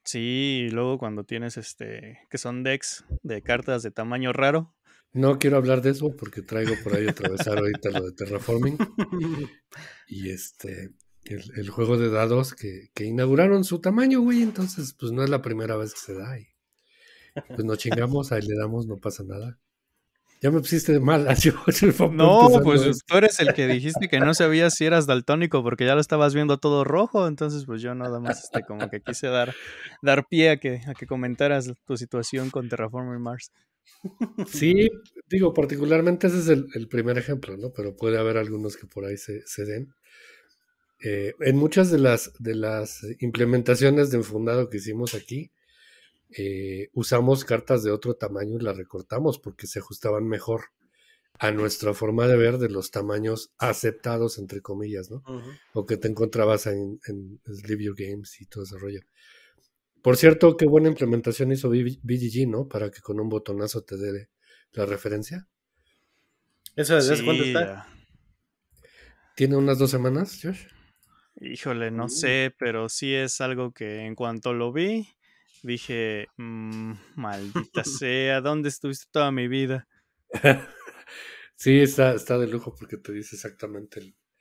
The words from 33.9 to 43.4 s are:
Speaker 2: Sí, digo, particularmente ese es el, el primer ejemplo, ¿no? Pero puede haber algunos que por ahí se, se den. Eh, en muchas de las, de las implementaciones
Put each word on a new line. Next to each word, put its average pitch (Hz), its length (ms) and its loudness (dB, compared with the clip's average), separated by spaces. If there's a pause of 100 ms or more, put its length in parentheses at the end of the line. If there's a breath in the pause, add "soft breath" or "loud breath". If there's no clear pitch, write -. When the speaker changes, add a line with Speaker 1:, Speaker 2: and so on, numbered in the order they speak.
Speaker 2:
Sí, 175 460 4 (400)
digo, 180 240 4
particularmente 160 720 2
ese 180 120 2
es 160 80 0
el, 143 260 4
el 113 140 -8
primer 120 300 0
ejemplo, 131 400 -6
¿no? 120 160 -10
Pero 101 220 -8
puede 113 220 0
haber 110 200 0
algunos 107 400 -4
que 104 100 -20
por 98 180 -12
ahí 101 120 -8
se, - 280 -12
se - 200 -8
den. 117 280 -8 (1080 soft breath)
Eh, 101 420 -4
en 135 160 4
muchas 165 340 4
de 156 80 4
las, 123 400 4
de 113 160 -6
las 110 500 -6 (140)
implementaciones 123 880 2